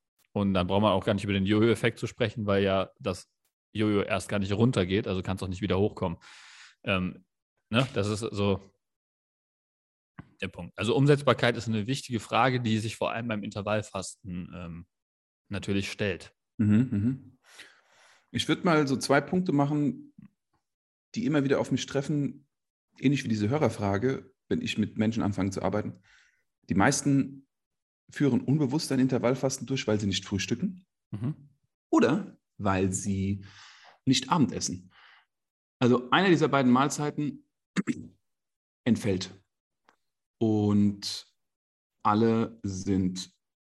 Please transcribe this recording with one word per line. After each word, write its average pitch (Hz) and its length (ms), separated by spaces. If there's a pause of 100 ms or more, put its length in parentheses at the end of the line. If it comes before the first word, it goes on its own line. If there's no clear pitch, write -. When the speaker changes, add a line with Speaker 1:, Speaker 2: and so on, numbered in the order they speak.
(340)
Speaker 1:
Und 98 200
dann 90 120
braucht 98 160
man 104 120
auch 95 120
gar 113 80
nicht 98 120
über 101 80
den 95 120
Jojo-Effekt 107 540
zu 117 80
sprechen, 107 400
weil 98 160
ja 95 260 (100)
das - 300 (440)
Jojo 107 280
erst 95 260
gar 104 120
nicht 98 140
runtergeht, 107 540
also 92 140
kann's 95 220
auch 95 40
nicht 92 140
wieder 92 160
hochkommen. 95 400 (680)
Ähm, 92 420 (440)
ne? 127 240
Das 101 140
ist 104 120
so 101 520 (1700)
der 98 60
Punkt. 87 300
Also 107 180
Umsetzbarkeit 135 640
ist 113 100
eine 107 200
wichtige 127 320
Frage, 127 420
die 110 180
sich 110 160
vor - 160
allem 117 160
beim 107 160
Intervallfasten, 101 1120
ähm, 85 320 (600)
natürlich 98 420
stellt. 95 420 (240)
Speaker 2:
Mhm, 110 340
mhm. 110 460 (920)
Ich - 160
würd 160 160
mal 156 240
so 131 100
zwei 139 240
Punkte 180 300
machen, 147 640 (1000)
die 120 100
immer 143 180
wieder 135 160
auf 123 120
mich 131 140
treffen, 143 600 (520)
ähnlich 135 240
wie 113 60
diese 104 200
Hörerfrage, 123 840 (140)
wenn 87 140
ich - 160
mit 104 200
Menschen 110 260
anfange 95 280
zu - 100
arbeiten. 98 400 (680)
Die - 60
meisten 135 720 (640)
führen 131 300
unbewusst 147 500
ein 135 80
Intervallfasten 131 680
durch, 135 200
weil 107 120
sie 104 80
nicht 95 180
frühstücken 120 600 (280)
Speaker 1:
Mhm. 113 360 (400)
Speaker 2:
oder 202 480 (200)
weil 95 360
sie 98 500 (640)
nicht - 240
Abend 165 240
essen. - 380 (880)
Also 123 320
eine 180 180
dieser 151 180
beiden 135 240
Mahlzeiten 143 720 (300)
<clears throat> - 1120
entfällt 104 520 (1040)
und 104 840 (760)
alle 113 600
sind 95 680 (480)